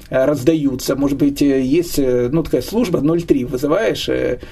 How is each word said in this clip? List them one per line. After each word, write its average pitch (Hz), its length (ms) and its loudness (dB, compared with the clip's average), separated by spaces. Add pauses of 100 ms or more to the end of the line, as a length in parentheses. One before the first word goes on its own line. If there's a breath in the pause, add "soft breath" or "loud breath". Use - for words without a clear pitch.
э, 131 160 2
раздаются, 139 720 0
может 139 220 0
быть, 143 240 0
э, 135 200 4
есть, 151 380 0
э, 123 320 2
ну, 160 120 0
такая 139 180 -2
служба, 185 400 -2
ноль 165 220 0
три 139 220 2
вызываешь, 147 600 -2
э, 127 320 -2 (120)